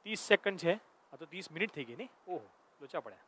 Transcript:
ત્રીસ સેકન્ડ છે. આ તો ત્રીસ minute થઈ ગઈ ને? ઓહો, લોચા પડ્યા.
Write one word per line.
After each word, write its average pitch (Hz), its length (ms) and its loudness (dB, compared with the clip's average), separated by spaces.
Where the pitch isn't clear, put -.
ત્રીસ 214 180 -2
સેકન્ડ 196 380 6
છે. 170 160 4
આ 135 40 -18
તો 160 100 -12
ત્રીસ 180 260 -12
minute 185 200 0
થઈ 143 120 -6
ગઈ 117 120 -10
ને? 127 120 -10
ઓહો, 135 200 -6
લોચા 143 200 -6
પડ્યા. 104 280 -14